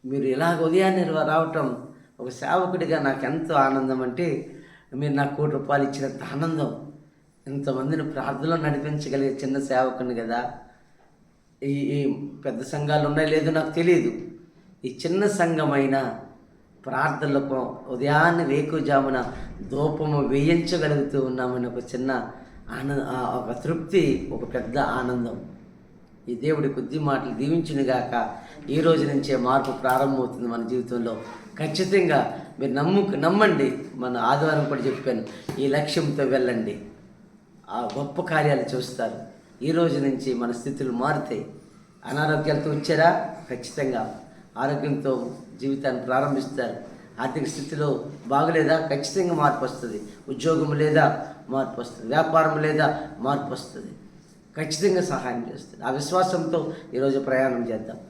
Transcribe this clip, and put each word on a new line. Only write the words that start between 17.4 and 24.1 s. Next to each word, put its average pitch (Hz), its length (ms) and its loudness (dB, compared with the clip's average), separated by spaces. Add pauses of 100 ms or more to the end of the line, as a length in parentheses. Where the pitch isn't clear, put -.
ఉదయాన్నే 151 560 4
వేకువజామున 139 880 2 (380)
ధూపము 147 560 0
వేయించగలుగుతూ 147 960 2
ఉన్నామని 127 460 -2
ఒక 120 120 -6
చిన్న 123 520 -4 (400)
ఆనంద-, 135 320 -2
ఆ, 127 200 -4 (140)
ఒక 113 280 -6
తృప్తి, 160 680 2